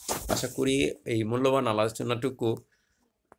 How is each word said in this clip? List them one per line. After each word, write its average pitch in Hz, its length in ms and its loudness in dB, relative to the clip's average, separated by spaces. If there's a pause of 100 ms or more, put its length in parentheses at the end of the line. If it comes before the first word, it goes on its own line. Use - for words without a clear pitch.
(280)
আশা 123 200 0
করি 135 420 0 (140)
এই 110 200 0
মূল্যবান 127 420 2
আলোচনাটুকু 117 920 0 (840)